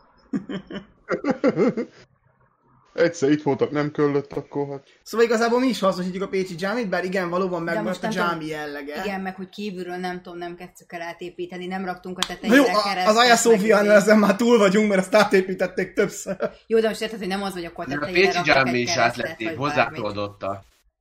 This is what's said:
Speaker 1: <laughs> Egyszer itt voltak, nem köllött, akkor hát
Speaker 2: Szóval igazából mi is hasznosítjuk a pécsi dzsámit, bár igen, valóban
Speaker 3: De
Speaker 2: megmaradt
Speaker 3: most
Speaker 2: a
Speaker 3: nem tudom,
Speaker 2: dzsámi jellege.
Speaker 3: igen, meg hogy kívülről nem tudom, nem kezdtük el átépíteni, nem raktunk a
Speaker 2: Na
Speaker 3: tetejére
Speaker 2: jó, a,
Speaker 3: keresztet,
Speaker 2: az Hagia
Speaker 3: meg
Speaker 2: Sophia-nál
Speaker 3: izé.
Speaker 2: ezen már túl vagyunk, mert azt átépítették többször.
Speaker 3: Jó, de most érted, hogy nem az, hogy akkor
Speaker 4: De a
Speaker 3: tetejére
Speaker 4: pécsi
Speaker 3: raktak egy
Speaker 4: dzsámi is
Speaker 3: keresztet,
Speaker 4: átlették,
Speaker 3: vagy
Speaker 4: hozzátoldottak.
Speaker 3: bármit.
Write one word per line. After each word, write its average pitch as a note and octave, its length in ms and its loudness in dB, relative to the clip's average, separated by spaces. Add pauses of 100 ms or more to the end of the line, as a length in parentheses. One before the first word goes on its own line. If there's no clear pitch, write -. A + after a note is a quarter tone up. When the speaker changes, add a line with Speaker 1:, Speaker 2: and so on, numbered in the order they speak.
(300)
Speaker 1:
<laughs> - 1600 -4 (1080)
Egyszer E3 360 2
itt D3+ 120 2
voltak, C3+ 280 0
nem D3 200 -2
köllött, C#3+ 420 0
akkor C#3+ 360 -8
hát C#3 140 -12 (200)
Speaker 2:
Szóval A#3 240 2
igazából A#3 340 2
mi C4 60 2
is A3 140 -2
hasznosítjuk F#3 420 -2
a F#3+ 60 -6
pécsi F#3 260 -4
dzsámit, G3 340 -4
bár F3+ 160 -2
igen, F3 240 -2
valóban F3 360 -2
Speaker 3:
De E3+ 80 -2
Speaker 2:
megmaradt F3+ 300 -4
Speaker 3:
most - 0 -
Speaker 2:
a F3+ 40 -4
Speaker 3:
nem E3 60 -4
tudom, F3+ 160 -2
Speaker 2:
dzsámi D#3+ 180 -4 (160)
jellege. D3 420 -10
Speaker 3:
igen, G3 160 -6
meg F#3 160 -8
hogy F#3 120 -12
kívülről F3+ 480 -10
nem F3+ 260 -8
tudom, E3+ 160 -16
nem F3 180 -12
kezdtük - 360 -20
el E3+ 100 -10
átépíteni, F3 640 -12
nem F#3+ 180 -6
raktunk F3+ 340 -10
a - 100 0
Speaker 2:
Na F3+ 60 -8
Speaker 3:
tetejére A3+ 220 2
Speaker 2:
jó, C#4+ 80 6 (140)
a, - 40 2
Speaker 3:
keresztet, G3 260 -2
Speaker 2:
az G#3+ 80 6
Hagia A#3+ 120 6
Speaker 3:
meg A#3 100 8
Speaker 2:
Sophia-nál G#3 460 4
Speaker 3:
izé. G#3 100 6
Speaker 2:
ezen G#3+ 240 6
már G3+ 180 4
túl A#3+ 220 6
vagyunk, G#3 300 4
mert F#3+ 120 2
azt F#3 140 0
átépítették F#3+ 800 2
többször. G3 440 -4 (300)
Speaker 3:
Jó, A3+ 140 2
de A3 80 2
most G#3 120 -6
érted, A3 180 -8
hogy F#3+ 100 -8
nem G3 140 -4
az, F#3+ 100 -6
hogy F3+ 120 -10
akkor E3+ 220 -12
Speaker 4:
De E3 80 -8
a D3 40 -4
Speaker 3:
tetejére F3 280 0
Speaker 4:
pécsi F3 100 2
Speaker 3:
raktak D3 200 4
egy C3+ 80 6
Speaker 4:
dzsámi B2 140 0
is A#2+ 160 -2
Speaker 3:
keresztet, A#2 300 2
Speaker 4:
átlették, - 240 -6
Speaker 3:
vagy A2 80 -8
Speaker 4:
hozzátoldottak. G#2 920 -2
Speaker 3:
bármit. G2+ 160 -12 (340)